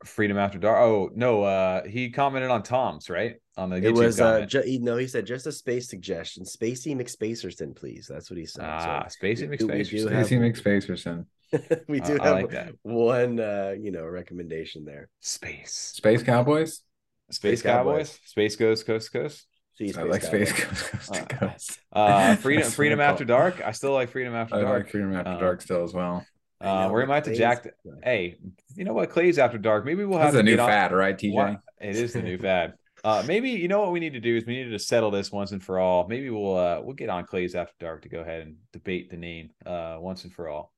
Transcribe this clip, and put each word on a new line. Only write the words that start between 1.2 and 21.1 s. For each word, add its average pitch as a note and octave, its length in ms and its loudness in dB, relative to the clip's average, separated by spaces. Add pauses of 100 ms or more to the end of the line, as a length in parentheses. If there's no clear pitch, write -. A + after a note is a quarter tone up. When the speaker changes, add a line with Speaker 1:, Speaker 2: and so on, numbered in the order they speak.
Speaker 1:
uh, F#2+ 420 0
he A#2+ 240 -6
commented C3+ 400 -2
on A2+ 120 2
Tom's, A2+ 460 -2
right? G#2 280 -4 (200)
On F#2+ 140 -4
the F2+ 60 -2
Speaker 2:
It F#2 80 0
Speaker 1:
YouTube A2+ 120 4
Speaker 2:
was, A#2 240 4
uh, A2+ 120 8
Speaker 1:
comment. G#2 180 2
Speaker 2:
ju-, C3+ 160 0
he, C3 140 -2
no, A#2 180 -2
he C3 80 -2
said, B2 180 -4
"Just B2 220 -8
a D3+ 60 -8
space B2 360 -6
suggestion. F2+ 560 -10
Spacey B2+ 500 -6
McSpacerson, G#2+ 800 -8
please." - 380 -16
That's D2 160 -14
what F2+ 100 -10
he E2 60 -10
said. D#2+ 160 -16
So D#2+ 60 -8
Speaker 1:
Ah, D#2+ 420 -4
Spacey A#2 400 -4
Speaker 2:
we C#3+ 80 -6
do, - 100 0
we D3 180 -2
do G#2+ 240 -4
Speaker 1:
McSpacerson. G2+ 40 0
Speaker 2:
have A#2+ 160 2
Speaker 3:
Spacey B2+ 100 4
McSpacerson. G2 880 0 (260)
Speaker 2:
<laughs> D#3 360 -2
we D3 120 0
Speaker 1:
I, - 40 -6
Speaker 2:
do D3 160 0
Speaker 1:
I - 60 0
Speaker 2:
have D3 80 6
Speaker 1:
like - 160 0
that. - 220 -8 (100)
Speaker 2:
one, A#2 560 2
uh, G2+ 400 -2
you G#2 140 -8
know, E2 120 -8
recommendation E2 800 -10
there. C#2+ 240 -16 (120)
Speaker 1:
Space. - 520 -12 (220)
Speaker 3:
Space A2+ 300 4
Cowboys? D3 580 2 (480)
Speaker 1:
Space A#2 300 0
Speaker 2:
Space - 20 -10
Cowboys. C#3 480 2
Speaker 1:
Cowboys. - 140 -20
Space G#2+ 320 0
Coast, A2 280 2
Coast A2 280 -4
to B2 80 -4
Coast. D3 260 -10 (320)
Speaker 2:
See G#2+ 60 -6
you, G2+ 60 -2
Speaker 3:
I - 20 -8
Speaker 2:
Space E2 180 -4
Speaker 3:
like F#2+ 120 0
Speaker 2:
Cowboys. G#2 260 0
Speaker 3:
Space - 40 -2
Coast, - 380 -4
Coast - 240 -8